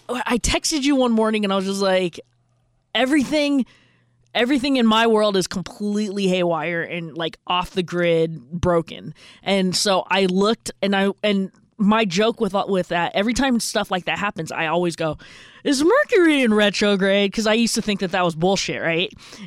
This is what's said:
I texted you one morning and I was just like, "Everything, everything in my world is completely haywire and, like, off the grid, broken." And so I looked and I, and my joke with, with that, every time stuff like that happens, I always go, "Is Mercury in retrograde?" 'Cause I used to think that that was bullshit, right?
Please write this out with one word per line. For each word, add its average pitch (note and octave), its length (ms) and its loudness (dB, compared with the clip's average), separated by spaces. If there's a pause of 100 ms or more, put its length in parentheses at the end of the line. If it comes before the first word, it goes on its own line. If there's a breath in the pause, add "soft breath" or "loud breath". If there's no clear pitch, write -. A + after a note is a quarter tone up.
I A#3+ 300 -4
texted - 440 -2
you C#4 140 2
one B3+ 160 2
morning A3 320 0
and G3 80 -2
I G3 40 0
was F#3+ 100 -2
just G3 160 -4
like, F#3 360 0 (760)
"Everything, C#4 720 0 (680 soft breath)
everything C4 440 0
in A#3 80 2
my A3 220 4
world G#3+ 280 2
is F3+ 100 0
completely G3+ 800 -4
haywire E3+ 560 0
and, D#3+ 360 -10
like, E3 180 -6 (100)
off F3+ 260 -4
the F#3+ 100 -2
grid, E3 680 -2
broken." E3 600 -2 (300 loud breath)
And F#3 340 0
so F#3+ 340 0
I F#3+ 140 2
looked G3 460 0 (100)
and G3+ 160 0
I, G3 140 2 (120)
and G3 280 0 (320)
my G#3+ 220 4
joke G#3+ 380 0
with, G3 120 -2 (140)
with F#3 200 0
that, F3 260 -2
every G3+ 180 0
time B3+ 260 2
stuff G#3 320 -4
like F#3 140 -2
that D#3+ 140 -4
happens, F3+ 340 -6
I E3 140 -2
always E3+ 300 0
go, D#3+ 200 -4 (480 loud breath)
"Is C#4 180 0
Mercury F4 600 4
in A3+ 100 2
retrograde?" G3+ 800 2
'Cause G#3+ 140 -2
I G#3+ 80 4
used A#3 220 2
to A3+ 40 0
think G#3 200 -4
that F#3 120 -2
that F#3 100 0
was E3+ 120 0
bullshit, D#3+ 480 -2
right? E3 280 -2 (360 loud breath)